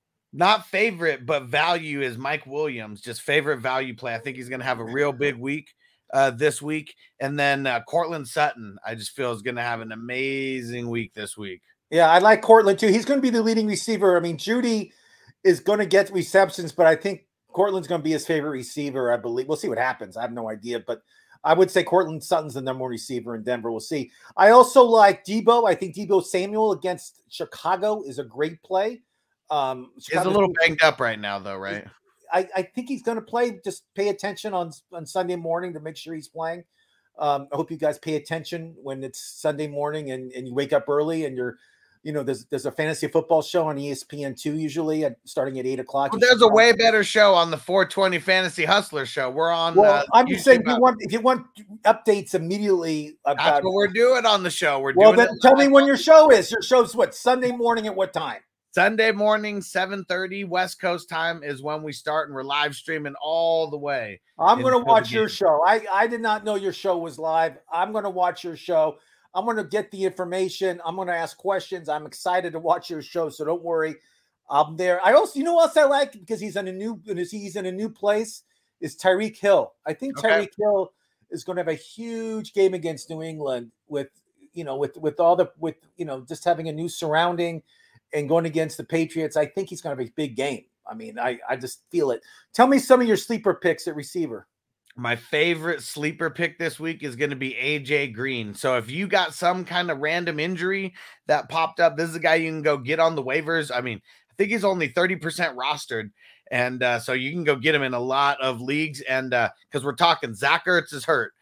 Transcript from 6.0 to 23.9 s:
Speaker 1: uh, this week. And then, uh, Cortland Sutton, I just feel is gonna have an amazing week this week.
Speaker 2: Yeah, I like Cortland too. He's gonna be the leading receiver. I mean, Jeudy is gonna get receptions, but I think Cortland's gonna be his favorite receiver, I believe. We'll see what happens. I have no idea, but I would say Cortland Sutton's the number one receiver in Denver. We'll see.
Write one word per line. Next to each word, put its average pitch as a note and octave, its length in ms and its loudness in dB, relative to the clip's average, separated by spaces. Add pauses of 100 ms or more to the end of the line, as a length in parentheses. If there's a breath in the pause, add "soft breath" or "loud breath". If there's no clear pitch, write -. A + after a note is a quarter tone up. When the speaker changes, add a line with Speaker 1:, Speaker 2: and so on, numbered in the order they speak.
Speaker 1:
uh, C3+ 200 2
this C3+ 280 -2
week. D3+ 340 -8 (260 soft breath)
And C#3+ 180 -4
then, C#3 280 0
uh, B2 220 0
Cortland D#3+ 400 -4
Sutton, A#2+ 560 -4
I A2+ 100 -8
just G#2+ 180 -12
feel B2+ 200 -4
is A2 80 -8
gonna A#2+ 220 -6
have A#2 180 -4
an A2 120 -12
amazing B2 1000 -6
week A#2 240 -6
this G#2 240 -12
week. F#2+ 240 -14 (260)
Speaker 2:
Yeah, D#3+ 220 4
I E3+ 80 8
like G#3+ 240 6
Cortland A3 360 8
too. A3 100 2
He's A3 180 4
gonna C4+ 160 2
be C4 80 2
the A3+ 120 2
leading A3 240 2
receiver. G3 500 2
I E3+ 40 4
mean, E3+ 160 -4
Jeudy A3+ 560 -2 (500 soft breath)
is F3+ 180 6
gonna G#3 260 2
get F#3+ 260 4
receptions, F#3 600 2
but E3+ 140 4
I D#3+ 100 8
think G3 300 -8 (260)
Cortland's F#3+ 340 0
gonna E3 160 -4
be D3+ 80 -2
his D3+ 160 -2
favorite D#3 240 0
receiver, C3 640 -4
I A#2+ 40 2
believe. A#2+ 300 -4
We'll D3+ 100 -2
see F#3+ 120 -6
what A#2 100 -4
happens. A#2+ 380 -4
I A2+ 60 -8
have A#2 100 -6
no A#2 180 -8
idea, A2 300 -8
but A2+ 220 -10 (420 soft breath)
I D#3 100 4
would F3+ 160 4
say F3+ 140 2
Cortland E3 400 -2
Sutton's D#3 300 -4
the C3+ 60 -8
number C3 220 -6
one B2+ 80 -6
receiver A#2 460 -10
in G#2+ 80 -14
Denver. A#2+ 260 -4
We'll A2+ 80 -6
see. C#3 320 -8 (260 soft breath)